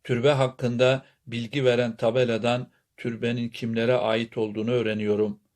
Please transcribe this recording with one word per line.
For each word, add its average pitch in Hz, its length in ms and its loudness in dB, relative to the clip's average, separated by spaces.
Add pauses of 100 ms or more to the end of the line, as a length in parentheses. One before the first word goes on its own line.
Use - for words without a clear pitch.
Türbe 127 260 2
hakkında 127 760 2 (220)
bilgi 117 380 -4
veren 120 320 2
tabeladan 120 760 0 (260)
türbenin 120 520 -4
kimlere 117 440 -2
ait 113 440 0
olduğunu 110 340 -4
öğreniyorum. 107 680 0 (160)